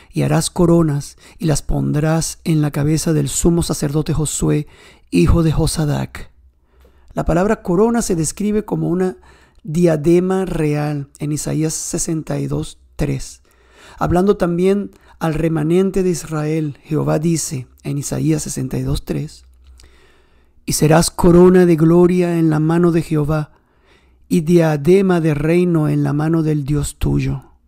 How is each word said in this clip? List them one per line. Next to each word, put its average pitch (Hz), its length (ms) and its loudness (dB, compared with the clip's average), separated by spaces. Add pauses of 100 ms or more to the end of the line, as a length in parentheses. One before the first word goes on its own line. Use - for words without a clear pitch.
(120)
y 151 100 -2
harás 147 280 0
coronas, 165 680 2 (220)
y - 80 -4
las 147 160 0
pondrás 151 840 -2
en 160 160 0
la 151 100 0
cabeza 156 420 -2
del 147 160 0
sumo 170 340 0
sacerdote 156 500 -4
Josué, 151 560 -2 (420)
hijo 170 320 2
de 160 100 2
Josadac". 147 800 -4 (840)
La 165 100 -6
palabra 190 380 0
corona 220 400 0
se 196 120 -4
describe 196 500 -4
como 160 260 -4
una 185 260 -2 (480)
diadema 175 800 2
real 147 640 -4 (100)
en 147 140 -6
Isaías 151 400 -4
sesenta 160 680 -6
y 139 80 -4
dos 147 320 -8 (160)
tres. 139 480 -6 (560)
Hablando 175 380 2
también 190 540 0 (280)
al 165 140 -2
remanente 165 680 0
de 185 80 0
Israel, 156 720 -4
Jehová 151 360 -2
dice 151 480 -4 (160)
en 143 140 -6
Isaías 143 460 -2
sesenta 131 360 -6
y 127 40 -4
dos 135 220 -4
tres, 151 400 -8 (1200)
"Y - 80 -4
serás 160 360 2
corona 180 540 6
de 170 120 4
gloria 175 600 4
en 165 120 2
la 151 100 0
mano 170 320 2
de 165 80 2
Jehová, 151 520 -2 (760)
y 180 140 0
diadema 170 760 4
de 156 140 0
reino 160 540 0
en 147 160 0
la 143 80 0
mano 160 300 0
del 151 220 -2
Dios 143 340 -4
tuyo". 139 440 -2 (260)